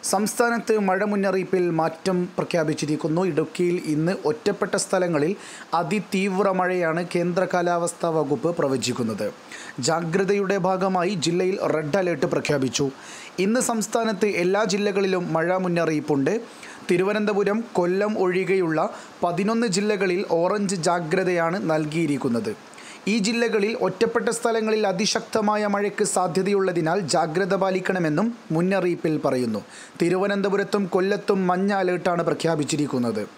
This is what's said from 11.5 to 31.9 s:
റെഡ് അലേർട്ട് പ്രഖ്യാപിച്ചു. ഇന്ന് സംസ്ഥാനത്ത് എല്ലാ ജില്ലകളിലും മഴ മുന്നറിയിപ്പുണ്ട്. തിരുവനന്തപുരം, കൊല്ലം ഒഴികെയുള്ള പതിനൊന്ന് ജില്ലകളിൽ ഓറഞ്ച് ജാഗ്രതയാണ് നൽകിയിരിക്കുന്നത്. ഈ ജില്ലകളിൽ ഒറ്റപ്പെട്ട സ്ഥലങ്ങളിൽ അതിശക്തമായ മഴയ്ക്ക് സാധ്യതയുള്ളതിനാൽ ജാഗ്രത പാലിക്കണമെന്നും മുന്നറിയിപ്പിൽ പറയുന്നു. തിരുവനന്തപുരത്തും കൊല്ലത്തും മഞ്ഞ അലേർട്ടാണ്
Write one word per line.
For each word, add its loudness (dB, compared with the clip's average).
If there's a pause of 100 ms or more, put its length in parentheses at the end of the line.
റെഡ് 0
അലേർട്ട് 0
പ്രഖ്യാപിച്ചു. 0 (500)
ഇന്ന് 2
സംസ്ഥാനത്ത് 0
എല്ലാ 2
ജില്ലകളിലും 0
മഴ 2
മുന്നറിയിപ്പുണ്ട്. 0 (500)
തിരുവനന്തപുരം, 2 (100)
കൊല്ലം 0
ഒഴികെയുള്ള 2 (340)
പതിനൊന്ന് 0
ജില്ലകളിൽ 0
ഓറഞ്ച് 0
ജാഗ്രതയാണ് 0
നൽകിയിരിക്കുന്നത്. 0 (520)
ഈ 2
ജില്ലകളിൽ 0
ഒറ്റപ്പെട്ട 0
സ്ഥലങ്ങളിൽ 0
അതിശക്തമായ 0
മഴയ്ക്ക് 0
സാധ്യതയുള്ളതിനാൽ 2
ജാഗ്രത 0
പാലിക്കണമെന്നും 0 (160)
മുന്നറിയിപ്പിൽ 2
പറയുന്നു. 2 (420)
തിരുവനന്തപുരത്തും 2
കൊല്ലത്തും 2
മഞ്ഞ 2
അലേർട്ടാണ് 0